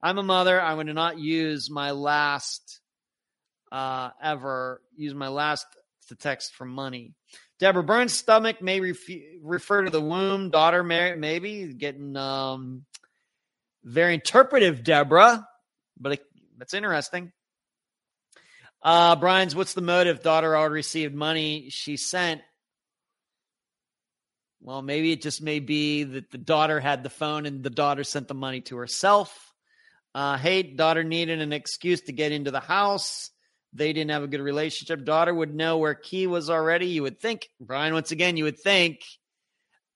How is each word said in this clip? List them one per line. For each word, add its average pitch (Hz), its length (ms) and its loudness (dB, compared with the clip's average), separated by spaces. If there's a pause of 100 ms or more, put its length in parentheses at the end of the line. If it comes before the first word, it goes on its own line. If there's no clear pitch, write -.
"I'm 180 160 -2
a 202 60 -4
mother. 185 380 4
I 160 120 0
would 156 140 -6
not 160 320 -4
use 156 500 -4
my 143 220 -6
last, 143 880 -4 (920)
uh, 131 400 -6 (100)
ever, 131 600 -6 (140)
use 151 180 -8
my 139 140 -8
last 143 380 -2 (420)
to 120 80 -20
text - 380 -6
for 131 120 -18
money." 127 480 -12 (460)
Deborah 185 240 4
Burns' 233 300 2
stomach 220 480 4
may 185 180 0
refu-, 175 600 -8
refer 175 420 0
to 185 80 -2
the 156 100 0
womb. 190 480 0
Daughter 165 340 6
may, 175 320 0
maybe 170 580 -6
getting, 139 440 -8
um, 135 680 -6 (1000)
very 165 320 2
interpretive, 214 680 4
Deborah, 165 640 6 (500)
but 135 160 -4
it, 139 80 -8 (360)
that's 123 160 -16
interesting. 180 580 -4 (1500)
Uh, 170 340 8
Brian's, 180 400 2
"What's 185 200 -4
the 185 60 -4
motive? 175 420 2
Daughter 160 340 2
already 156 160 2
received 151 420 -6
money 151 540 -4
she 147 260 -10
sent." 170 460 -4 (2250)
Well, 131 220 -12
maybe 151 300 0
it 156 100 -2
just 151 200 -8
may 151 180 -4
be 147 440 -2
that 135 280 -12
the 135 60 -16
daughter 156 420 2
had 139 240 -2
the 135 60 -8
phone 151 360 -6
and 139 180 -10
the 135 60 -4
daughter 143 340 0
sent 135 240 -8
the 139 60 -10
money 131 280 -8
to 123 160 -14
herself. 190 760 2 (600)
Uh, 139 240 -2
"Hey, 180 260 2
daughter 160 400 2
needed 165 360 -2
an 147 140 -4
excuse 170 480 -2
to - 100 -14
get 151 200 -2
into 143 200 -4
the 131 80 -4
house. 202 680 -2 (460)
They 151 160 -2
didn't 156 200 -4
have 151 100 -2
a 143 60 -8
good 139 120 -6
relationship. 143 640 -6
Daughter 160 300 2
would 160 220 -2
know 160 240 0
where 151 160 0
key 185 320 -4
was 175 220 -2
already." 165 380 2
You 165 160 -2
would 131 160 -6
think, 226 300 -6 (100)
Brian, 135 340 -4
once 160 180 -2
again, 170 260 0
you 156 60 -2
would 151 160 -4
think, 180 420 2 (960)